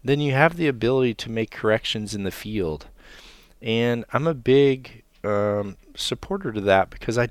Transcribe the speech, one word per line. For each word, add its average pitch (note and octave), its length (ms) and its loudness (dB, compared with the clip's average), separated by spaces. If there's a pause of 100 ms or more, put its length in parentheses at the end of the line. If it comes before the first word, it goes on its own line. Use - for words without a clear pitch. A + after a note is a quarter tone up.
then C#3 160 0
you D3 140 0
have D#3+ 240 4
the E3+ 100 0
ability B2 480 2
to - 160 -10
make A2+ 220 -4
corrections G#2+ 600 -2
in G2+ 120 -6
the F#2+ 80 -4
field. F#2 540 -6 (760)
And A#2 520 0
I'm C3 140 0
a E3 80 0
big, C3 680 2 (180)
um, G#2 540 -2 (180)
supporter - 560 -6
to G#2+ 120 -6
that, F#2+ 280 4
because - 260 -6
I A#2+ 140 2